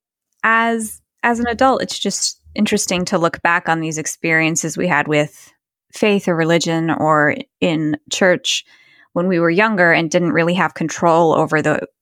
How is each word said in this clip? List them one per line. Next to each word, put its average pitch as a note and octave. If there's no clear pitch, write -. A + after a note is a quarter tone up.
as, A3+
as A#3
an A#3+
adult, B3
it's -
just -
interesting G3+
to F#3+
look E3+
back F3
on E3
these D#3+
experiences D#3+
we -
had D3
with D3
faith G3+
or F3+
religion E3
or D3+
in D#3
church -
when F3
we F#3
were E3+
younger F3+
and D#3+
didn't F3
really E3+
have E3+
control E3
over D#3
the, D3+